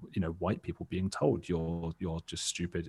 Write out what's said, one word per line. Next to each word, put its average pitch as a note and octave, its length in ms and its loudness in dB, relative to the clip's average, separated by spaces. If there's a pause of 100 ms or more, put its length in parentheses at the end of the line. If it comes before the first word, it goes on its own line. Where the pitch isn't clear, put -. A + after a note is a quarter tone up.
(140)
you G2 80 2
know, E2 180 2
white F2+ 220 2
people - 280 -6
being F#2+ 200 0
told, C3 400 2
"You're, E2 500 0
you're E2 260 -2
just - 200 -6
stupid, E2+ 440 -2